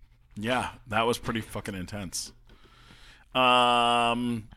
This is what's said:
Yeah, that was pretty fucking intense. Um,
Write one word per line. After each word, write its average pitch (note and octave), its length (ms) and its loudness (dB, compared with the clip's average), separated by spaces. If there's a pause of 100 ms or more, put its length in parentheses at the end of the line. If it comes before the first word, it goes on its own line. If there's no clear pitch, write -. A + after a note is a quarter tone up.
(360)
Yeah, A2 340 -2 (160)
that A2+ 200 0
was A#2+ 120 0
pretty A#2 240 -4
fucking G2+ 320 -10
intense. F#2+ 580 -10 (1040)
Um, A#2+ 1200 2